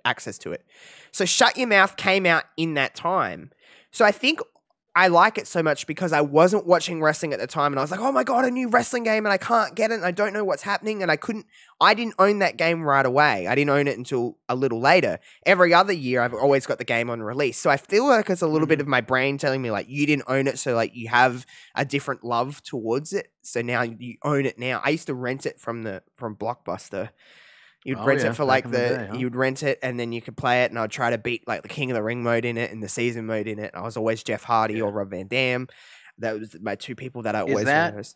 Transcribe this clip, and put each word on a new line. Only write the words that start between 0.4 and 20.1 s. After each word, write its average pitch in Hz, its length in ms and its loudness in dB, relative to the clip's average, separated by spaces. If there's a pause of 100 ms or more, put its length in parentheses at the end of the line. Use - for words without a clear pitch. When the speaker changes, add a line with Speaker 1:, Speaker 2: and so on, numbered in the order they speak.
Speaker 1:
it. - 140 -12 (460)
So - 120 -2
Shut - 320 4
Your 254 120 -2
Mouth 196 280 4
came 190 300 2
out 165 180 4 (140)
in 160 160 -2
that 135 200 0
time. 135 580 -4 (380)
So - 140 2
I 208 80 6
think 285 280 -2 (560)
I 180 100 8
like 180 320 6
it 220 80 -8
so 170 160 -2
much 156 240 -2
because 160 260 -4
I 151 80 4
wasn't 160 460 4
watching 170 340 2
wrestling 156 320 0
at 117 60 -4
the 110 80 -4
time, 143 260 -2
and 135 60 -2
I 135 40 0
was 151 100 -4
like, 190 80 -6
"Oh 247 100 0
my 254 140 2
God, 254 200 2
a 247 60 0
new 247 180 -2
wrestling 240 360 0
game, 220 200 0
and 208 80 2
I 196 40 4
can't 214 400 0
get 220 160 0
it, - 20 -2
and 196 100 -4
I 180 60 0
don't 202 220 0
know 214 100 -4
what's 185 220 -2
happening," 202 360 -4
and 175 120 2
I 151 40 4
couldn't, 208 300 -8 (340)
I 196 140 8
didn't 226 240 -4
own 202 220 4
that 160 160 0
game 165 260 0
right 139 240 4
away. 127 400 2
I 110 80 0
didn't 143 160 2
own 143 160 2
it 135 100 -2
until 120 400 -4 (120)
a 127 80 0
little 127 240 0
later. 135 400 4 (260)
Every 180 260 6
other 190 200 6
year, 127 300 0
I've 120 120 -2
always 135 320 4
got 127 120 -4
the 127 60 -10
game 117 240 0
on 117 140 -6
release. 123 340 -2
So - 140 2
I 135 60 4
feel 202 320 0
like 233 220 4
it's 180 120 -2
a 170 60 2
little 156 180 2
bit 156 140 2
Speaker 2:
Mm-hmm. 143 60 -6
Speaker 1:
of - 20 -4
my 127 120 2
brain 131 380 0
telling 135 240 -2
me, 120 80 -4
like, 101 180 -4
"You 143 180 -2
didn't 143 200 2